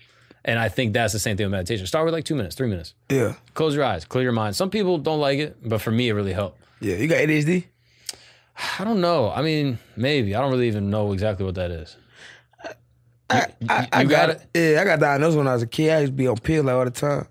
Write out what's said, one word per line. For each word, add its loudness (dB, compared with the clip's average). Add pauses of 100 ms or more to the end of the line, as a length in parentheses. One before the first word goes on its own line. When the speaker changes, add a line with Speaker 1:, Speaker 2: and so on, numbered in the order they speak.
(440)
Speaker 1:
And 0
I 0
think 0
that's 0
the -4
same -2
thing 0
with -2
meditation. -4
Start 0
with, 0
like, -4
two -4
minutes, -4
three -2
minutes. -6 (160)
Speaker 2:
Yeah. 0 (200)
Speaker 1:
Close 0
your 0
eyes, -4
clear -2
your 0
mind. -2
Some -2
people 0
don't -2
like 2
it, -6 (100)
but 0
for -4
me, 2
it 0
really -2
helped. -6 (200)
Speaker 2:
Yeah, -2
you -2
got 2
A 2
D 2
H 2
D? 0 (1120)
Speaker 1:
I -6
don't 0
know. 2
I -2
mean, 0 (180)
maybe. 0
I 0
don't 0
really 2
even -2
know 0
exactly -2
what -4
that -4
is. -12 (1300)
Speaker 2:
I, 2 (140)
Speaker 1:
You, -8
Speaker 2:
I, 2
Speaker 1:
you, -4
Speaker 2:
I 4
Speaker 1:
you 4
Speaker 2:
got 6
Speaker 1:
got 2
Speaker 2:
it. -4 (320)
Yeah, 4
I 2
got 2
diagnosed 4
when 2
I 2
was 0
a -4
kid. 0
I 4
used 0
to -8
be 0
on 2
pills, 0
like, 2
all 2
the -2
time. -2